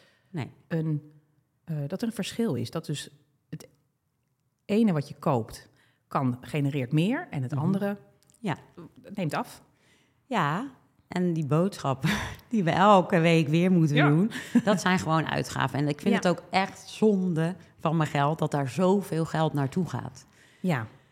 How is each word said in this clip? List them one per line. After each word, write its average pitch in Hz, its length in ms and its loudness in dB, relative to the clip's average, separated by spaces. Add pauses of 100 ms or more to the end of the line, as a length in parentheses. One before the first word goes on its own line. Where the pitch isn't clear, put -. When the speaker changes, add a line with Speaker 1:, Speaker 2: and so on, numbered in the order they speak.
(300)
Speaker 1:
Nee. 151 200 -8 (180)
Speaker 2:
een, 156 440 -4 (520)
eh, 160 120 -8 (100)
dat 190 160 -8
er 233 60 -2
een 220 60 -6
verschil 202 400 -4
is. 120 160 -4
Dat 160 160 -8
dus 147 220 -8 (400)
het - 200 -16 (960)
ene 208 280 2
wat 151 160 -2
je - 100 -16
koopt - 500 -2 (380)
kan, 127 340 -2
genereert 139 520 -4
meer 220 380 0
en 143 120 -6
het 123 120 -6
Speaker 1:
Mhm. 135 60 -2
Speaker 2:
andere 196 360 0 (440)
Speaker 1:
Ja. 180 160 -4 (580)
Speaker 2:
neemt 175 200 -4
af. - 280 -8 (640)
Speaker 1:
Ja, 185 400 -2 (420)
en 180 240 0
die 160 140 -2
boodschap 151 580 0 (240)
<laughs> - 220 -16
die 208 140 0
we 160 60 0
elke 190 480 6
week 165 300 4
weer 170 240 4
moeten 160 240 4
Speaker 2:
Ja. 143 120 6
Speaker 1:
doen, 170 220 4 (340)
dat 196 160 2
zijn 185 180 2
gewoon 156 300 0
uitgaven. 135 500 -2
En 147 100 0
ik 147 120 -4
vind - 100 0 (120)
Speaker 2:
Ja. 185 60 2
Speaker 1:
het - 0 -
ook 170 220 0
echt 196 280 -2 (100)
zonde 185 680 0 (260)
van 160 160 0
mijn 151 140 2
geld 147 280 2
dat 151 120 0
daar 139 180 -2
zoveel 180 560 0
geld 156 280 0
naartoe 143 360 -2
gaat. - 380 -10 (340)
Speaker 2:
Ja. 135 260 -2 (260)